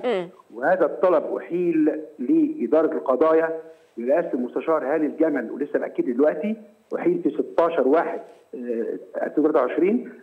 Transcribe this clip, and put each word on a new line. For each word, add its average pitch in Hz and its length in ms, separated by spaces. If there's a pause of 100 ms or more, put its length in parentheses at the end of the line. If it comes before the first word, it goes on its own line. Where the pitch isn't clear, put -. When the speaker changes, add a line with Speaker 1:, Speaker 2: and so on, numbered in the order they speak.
Speaker 1:
مم. 190 240 (260)
Speaker 2:
وهذا 160 300
الطلب 151 520
أحيل 160 640 (180)
لإدارة 147 760
القضايا 160 580 (460)
برئاسة 135 380
المستشار 135 600
هاني 156 120
الجمل، 135 440
ولسه 127 280
مأكد - 260
لي 123 80
دلوقتي، 156 440 (420)
أحيل 175 240
في 147 80
ستاشر 165 580
واحد، 156 320 (340)
آه، 120 440 (240)
ألفين 123 220
وتلاتة 147 220
وعشرين، 202 460 (100)